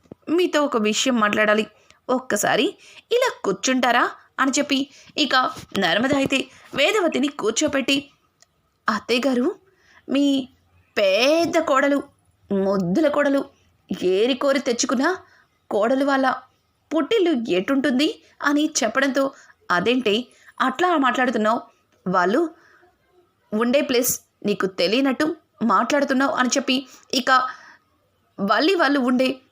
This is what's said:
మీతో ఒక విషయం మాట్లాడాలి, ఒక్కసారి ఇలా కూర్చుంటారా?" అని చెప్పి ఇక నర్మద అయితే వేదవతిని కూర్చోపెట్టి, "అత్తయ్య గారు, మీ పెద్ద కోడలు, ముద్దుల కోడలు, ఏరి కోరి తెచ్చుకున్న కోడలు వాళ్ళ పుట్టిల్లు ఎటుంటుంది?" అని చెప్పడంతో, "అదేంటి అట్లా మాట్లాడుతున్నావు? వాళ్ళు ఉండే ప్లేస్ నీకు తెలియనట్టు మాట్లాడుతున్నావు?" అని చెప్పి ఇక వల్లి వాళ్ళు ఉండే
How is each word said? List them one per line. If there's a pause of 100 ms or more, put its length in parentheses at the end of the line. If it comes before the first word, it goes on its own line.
(300)
మీతో
ఒక
విషయం
మాట్లాడాలి, (440)
ఒక్కసారి (460)
ఇలా (140)
కూర్చుంటారా?" (340)
అని
చెప్పి (380)
ఇక (420)
నర్మద
అయితే (360)
వేదవతిని
కూర్చోపెట్టి, (920)
"అత్తయ్య
గారు, (600)
మీ (720)
పెద్ద
కోడలు, (520)
ముద్దుల
కోడలు, (640)
ఏరి
కోరి
తెచ్చుకున్న (640)
కోడలు
వాళ్ళ (640)
పుట్టిల్లు (180)
ఎటుంటుంది?" (320)
అని
చెప్పడంతో, (480)
"అదేంటి (460)
అట్లా
మాట్లాడుతున్నావు? (460)
వాళ్ళు (1080)
ఉండే
ప్లేస్ (320)
నీకు
తెలియనట్టు (380)
మాట్లాడుతున్నావు?"
అని
చెప్పి (380)
ఇక (1080)
వల్లి
వాళ్ళు
ఉండే (220)